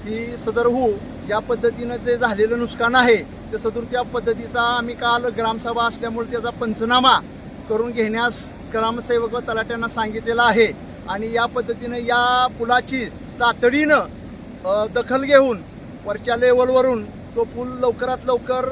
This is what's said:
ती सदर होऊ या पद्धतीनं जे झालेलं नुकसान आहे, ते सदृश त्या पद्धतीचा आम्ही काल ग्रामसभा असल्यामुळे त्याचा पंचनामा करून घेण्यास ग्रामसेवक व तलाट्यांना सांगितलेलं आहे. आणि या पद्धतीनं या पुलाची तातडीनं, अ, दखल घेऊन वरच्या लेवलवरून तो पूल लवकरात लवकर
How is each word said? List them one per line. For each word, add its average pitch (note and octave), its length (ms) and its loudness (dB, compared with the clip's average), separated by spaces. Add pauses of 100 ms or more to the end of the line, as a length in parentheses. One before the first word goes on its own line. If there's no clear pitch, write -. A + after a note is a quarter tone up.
ती A#3 320 -8
सदर A3+ 300 0
होऊ A#3+ 260 4 (380)
या G#3+ 80 2
पद्धतीनं A#3+ 580 -2
जे A#3+ 200 0
झालेलं A3+ 420 2
नुकसान A#3 360 0
आहे, A#3+ 220 6
ते - 420 -8
सदृश A3 340 -4
त्या B3 100 0
पद्धतीचा A#3 600 -2
आम्ही A#3+ 320 0
काल A#3+ 300 0
ग्रामसभा A3+ 600 -2
असल्यामुळे A3+ 460 -4
त्याचा A#3+ 200 -4
पंचनामा A#3+ 680 2 (500)
करून A3+ 220 0
घेण्यास A3+ 540 -2 (280)
ग्रामसेवक A#3 600 -2
व A#3 60 -4
तलाट्यांना A3+ 500 -4
सांगितलेलं A3+ 540 -2
आहे. A3 260 6 (400)
आणि G#3+ 240 -6
या A#3 140 2
पद्धतीनं A#3+ 500 -6
या B3 500 2 (120)
पुलाची B3 460 0 (360)
तातडीनं, C4+ 580 4 (680)
अ, G#3 220 2
दखल A#3 360 0
घेऊन C4+ 400 6 (420)
वरच्या G#3+ 320 6
लेवलवरून B3 680 4
तो - 400 -4
पूल A#3+ 240 -6
लवकरात B3 560 -2
लवकर B3+ 480 0